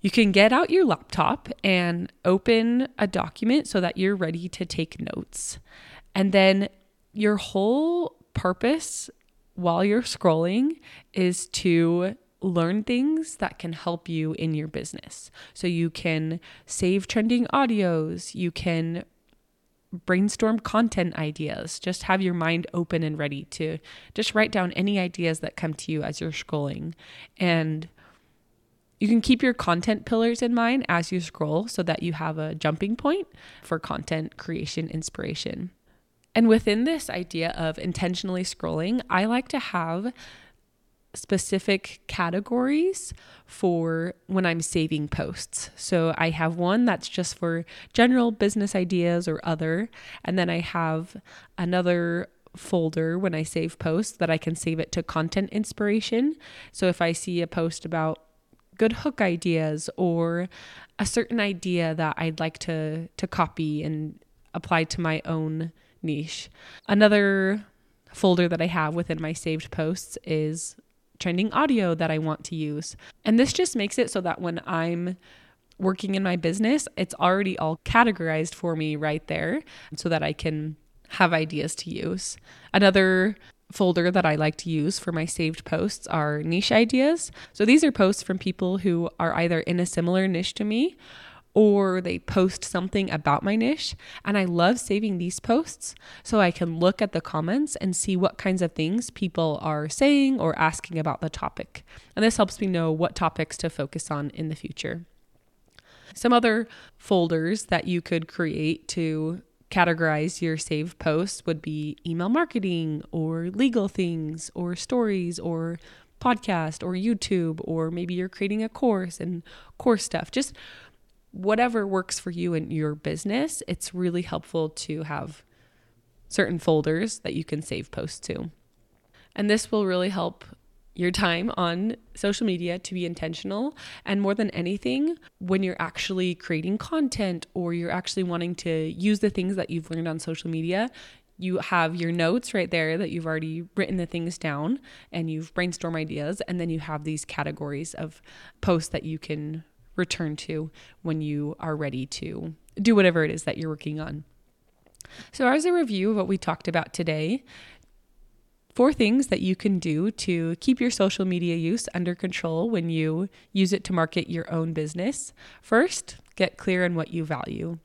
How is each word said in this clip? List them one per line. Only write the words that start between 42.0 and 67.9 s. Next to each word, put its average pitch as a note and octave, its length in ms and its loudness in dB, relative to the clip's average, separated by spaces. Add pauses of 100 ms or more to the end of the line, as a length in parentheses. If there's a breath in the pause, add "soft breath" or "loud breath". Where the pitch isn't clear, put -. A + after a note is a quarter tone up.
categories B3 1040 0 (320 loud breath)
for E3 680 0 (120)
when F#3+ 180 0
I'm E3+ 160 2
saving D#3+ 460 0
posts. - 720 -6
So E3 420 2
I E3 120 2
have D#3+ 260 -2
one F#3+ 300 2
that's G3+ 220 0
just - 300 -4
for E3+ 260 -2 (280 loud breath)
general B3 400 6
business G3+ 420 0
ideas F3 540 2
or D#3+ 160 -4
other, E3 460 -2 (340 loud breath)
and F#3 120 0
then F3 140 2
I E3+ 80 0
have E3 580 -2 (400 loud breath)
another F3 760 0 (260)
folder E3 600 0
when F#3 160 0
I D#3 120 -2
save E3 340 -4
posts E3+ 380 0
that E3+ 120 0
I D#3+ 100 2
can D#3+ 180 -4
save E3 240 -4
it - 100 -4
to E3+ 140 -2
content E3 460 -2
inspiration. A3 840 0 (380 loud breath)
So - 160 2
if F3 120 0
I E3+ 120 2
see F3 280 -4
a E3+ 60 0
post E3 380 -4
about D#3+ 340 -2 (580)
good A3 160 4
hook - 280 -4
ideas E3 760 0
or E3+ 520 0 (500 loud breath)
a G3+ 80 0
certain A#3 320 0
idea F3 560 0
that D#3 220 0
I'd D#3+ 240 -2
like E3 180 -4
to, D#3+ 480 -4
to - 220 -8
copy D#3 560 -2
and D#3 340 -6 (340)
apply E3 300 0
to - 180 -4
my D#3+ 240 0
own D#3+ 460 -4 (320 soft breath)
niche. D#3 480 -6 (380 loud breath)
Another G3+ 760 4 (480)